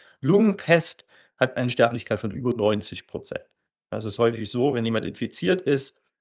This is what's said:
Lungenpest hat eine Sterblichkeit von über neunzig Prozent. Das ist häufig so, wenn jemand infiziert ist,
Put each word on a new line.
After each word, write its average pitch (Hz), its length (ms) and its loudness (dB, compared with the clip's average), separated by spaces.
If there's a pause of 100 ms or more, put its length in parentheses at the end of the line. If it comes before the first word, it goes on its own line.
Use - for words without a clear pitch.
(220)
Lungenpest 180 840 2 (320)
hat 127 180 0
eine 123 140 0
Sterblichkeit 117 500 0
von 104 120 -6
über 120 240 -2
neunzig 104 500 0
Prozent. - 380 -10 (480)
Das 107 140 -6
ist 107 120 -6
häufig 117 320 2
so, 131 240 0
wenn 117 120 -2
jemand 113 200 0
infiziert 175 560 -2
ist, 139 400 -2 (200)